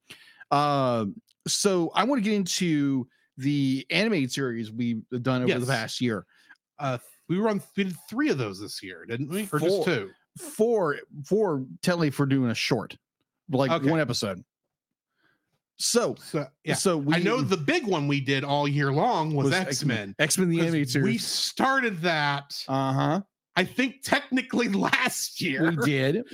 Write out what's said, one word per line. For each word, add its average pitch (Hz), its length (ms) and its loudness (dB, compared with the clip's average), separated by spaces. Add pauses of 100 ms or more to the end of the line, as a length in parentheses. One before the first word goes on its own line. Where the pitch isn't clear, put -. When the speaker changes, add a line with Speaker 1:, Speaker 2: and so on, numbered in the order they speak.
(500)
Speaker 1:
Um, 135 640 2 (340)
so 180 460 2
I 185 100 4
wanna 262 180 2
get 214 120 0
into 147 760 0 (300)
the 135 520 0
animated 170 400 2
series 117 400 -4
we've 113 320 -2 (200)
done 127 200 2
over 123 120 2
the 123 120 -2
Speaker 2:
Yes. - 20 -2
Speaker 1:
past 117 340 -2
year. 110 240 0 (520)
Speaker 2:
Uh, 131 200 -4 (300)
we 170 100 0
were 220 100 2
on, 208 140 -2 (140)
we 196 80 0
did 185 120 -6 (140)
three 285 180 -2
of 196 100 2
those 101 220 -4
this - 220 -12
year, 90 240 -16
didn't 120 240 -6
we? 196 220 -6
Or 151 60 0
just 175 180 2
Speaker 1:
Four. 170 80 0
Speaker 2:
two? 113 260 -2 (280)
Speaker 1:
Four, 214 580 2 (280)
four, 180 400 0 (180)
technically, 175 280 2
for 143 160 0
doing 135 240 2
a 110 40 -2
short, - 420 -2 (520)
like, 135 220 2
Speaker 2:
Okay. 135 200 2
Speaker 1:
one 160 100 2
episode. 113 440 -4 (1300)
So, 202 360 0 (160)
Speaker 2:
So, 147 160 -4 (160)
yeah. 151 120 -2
Speaker 1:
so 175 240 2
we 143 160 2
Speaker 2:
I 170 60 4
know 208 200 2
the 190 160 0
big 262 300 0
one 165 200 0
we 143 140 2
did 135 240 0
all 143 240 0
year 139 240 2
long 160 420 2
was 139 120 2
Speaker 1:
was 139 80 2
Speaker 2:
X-Men. 185 160 0
Speaker 1:
X-Men. 113 480 -2
X-Men, 175 320 2
the 165 80 2
Speaker 2:
'Cause 165 80 2
Speaker 1:
animated 156 220 0
Speaker 2:
we 120 40 -8 (260)
Speaker 1:
series. - 80 -8
Speaker 2:
started 254 760 0
that, 147 680 0
Speaker 1:
Uh-huh. 135 540 0 (340)
Speaker 2:
I 185 80 4
think, - 400 -2
technically 247 640 0
<laughs> 196 240 0
last - 480 -2
year. 165 300 0
Speaker 1:
We 170 60 0
did. 139 580 2